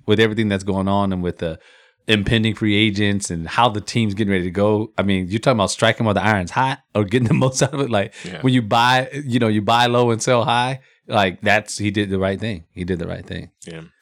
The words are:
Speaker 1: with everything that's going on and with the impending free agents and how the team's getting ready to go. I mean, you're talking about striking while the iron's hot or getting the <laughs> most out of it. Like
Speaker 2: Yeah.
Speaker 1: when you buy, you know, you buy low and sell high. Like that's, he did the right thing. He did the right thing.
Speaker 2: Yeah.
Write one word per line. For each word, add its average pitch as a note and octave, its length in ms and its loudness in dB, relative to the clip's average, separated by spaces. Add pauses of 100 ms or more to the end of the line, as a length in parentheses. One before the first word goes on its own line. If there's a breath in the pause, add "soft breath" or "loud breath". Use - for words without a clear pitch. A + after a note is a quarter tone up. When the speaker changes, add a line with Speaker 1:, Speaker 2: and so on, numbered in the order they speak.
Speaker 1:
with G#2+ 120 4
everything A2 300 2
that's G2 160 -2
going F#2+ 240 -2
on G2 240 2
and F2+ 100 -4
with F2 160 -4
the E2 200 -6 (480 soft breath)
impending A2 480 2
free G#2+ 200 0
agents G2+ 560 2
and E2 160 -6
how A#2 220 2
the G#2 140 -2
team's A2 320 -2
getting G2+ 180 -2
ready F2+ 120 0
to F#2 60 -4
go. G#2 460 0
I G2 60 0
mean, F#2+ 260 0
you're G#2 120 -2
talking C3 180 2
about F#2+ 120 2
striking A2+ 360 0
while G#2 80 2
the F#2 100 0
iron's G2+ 260 0
hot C3 280 -2 (160)
or G#2 100 2
getting A2+ 240 0
the - 60 2
<laughs> C3 100 2
most C3 180 0
out C#3 120 -2
of C#3 60 -4
it. C3 100 -2
Like G2+ 240 -2 (100)
Speaker 2:
Yeah. - 160 -12
Speaker 1:
when B2+ 140 2
you B2 80 2
buy, B2 480 2 (160)
you B2 120 -2
know, A#2 100 2
you G#2+ 120 2
buy A#2 260 2
low A#2+ 240 2
and A2+ 120 -2
sell A#2+ 220 2
high. B2 360 -2 (260 soft breath)
Like G2 360 0
that's, G#2 340 0
he G#2 140 -2
did G2+ 180 -2
the F#2+ 100 -2
right F#2+ 220 -2
thing. G#2+ 320 -8
He F2+ 120 -8
did F2+ 140 -4
the E2+ 80 -8
right F2+ 200 -10
thing. F2+ 240 -12 (160)
Speaker 2:
Yeah. E2 160 -16 (200)